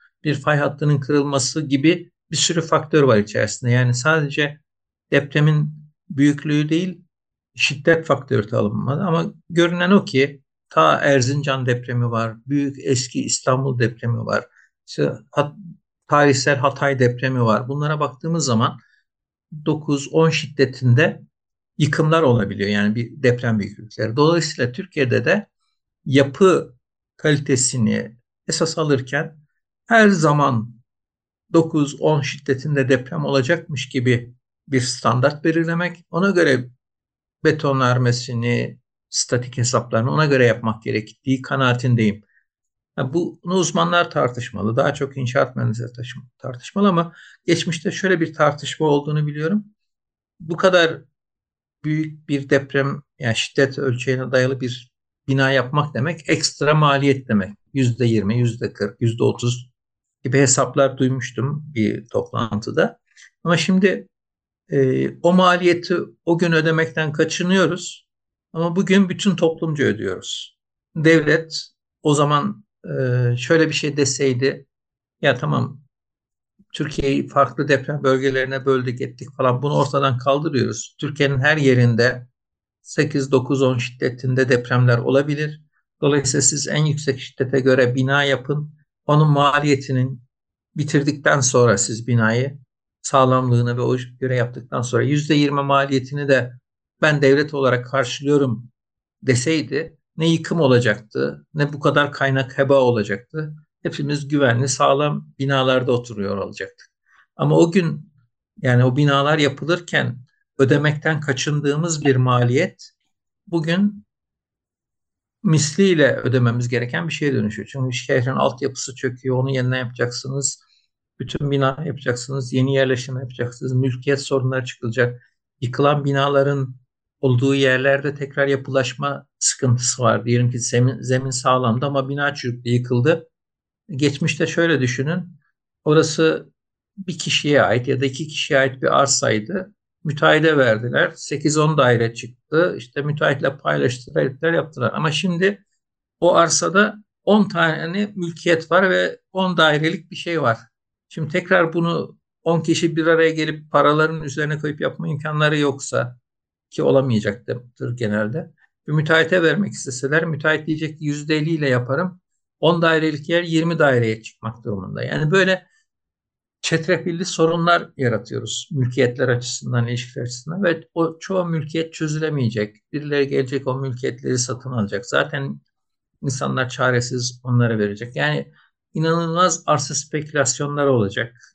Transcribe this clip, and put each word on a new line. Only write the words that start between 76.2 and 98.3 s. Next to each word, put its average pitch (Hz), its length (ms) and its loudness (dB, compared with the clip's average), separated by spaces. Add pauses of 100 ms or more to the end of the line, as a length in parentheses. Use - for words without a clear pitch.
Türkiye'yi 143 560 -4
farklı 135 400 0
deprem 139 340 -2
bölgelerine 131 640 0
böldük, 127 340 0
ettik - 360 -10
falan, 123 260 2
bunu 147 140 0
ortadan 139 420 0
kaldırıyoruz. 139 800 -2
Türkiye'nin 143 380 0
her 147 180 4
yerinde 123 720 2 (540)
sekiz, 139 500 -2
dokuz, 131 300 2
on 127 160 2
şiddetinde 127 720 -2
depremler 123 500 4
olabilir. 143 640 -2 (380)
Dolayısıyla 143 420 2
siz 139 260 0
en 151 160 0
yüksek 147 360 -2
şiddete 131 400 -2
göre 127 340 4
bina 135 300 2
yapın. 143 500 -2 (320)
Onun 151 240 4
maliyetinin 139 920 0 (540)
bitirdikten 147 640 0
sonra 120 380 4
siz 113 280 -4
binayı 120 520 0 (440)
sağlamlığına 127 760 2
ve 123 40 -4
o 127 160 0 (240)
göre 127 160 -2
yaptıktan 123 460 -4
sonra 120 200 0
yüzde 147 320 0
yirmi 143 280 2
maliyetini 139 640 0
de 123 240 2 (500)
ben 151 200 2
devlet 143 320 4
olarak 127 320 0
karşılıyorum." 139 840 -2 (520)